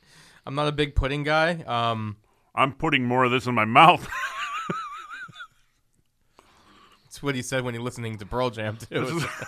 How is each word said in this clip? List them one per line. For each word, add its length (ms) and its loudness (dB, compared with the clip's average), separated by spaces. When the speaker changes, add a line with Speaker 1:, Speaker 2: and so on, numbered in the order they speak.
Speaker 1:
I'm 80 -8
not 120 0
a 40 0
big 240 -2
pudding 280 0
guy. 420 0
Um, 520 -2
Speaker 2:
I'm 200 2
putting 320 2
more 180 4
of 80 4
this 160 0
in 80 -2
my 100 4
mouth. 480 8
<laughs> 40 -8
Speaker 1:
That's 200 -18
what 120 -2
he 60 -4
said 220 -4
when 100 -6
he 60 -8
listening 380 -8
to 80 -14
Pearl 240 -2
Jam, 280 -6
too. 280 -6
Speaker 2:
This 40 -6
is, 140 -4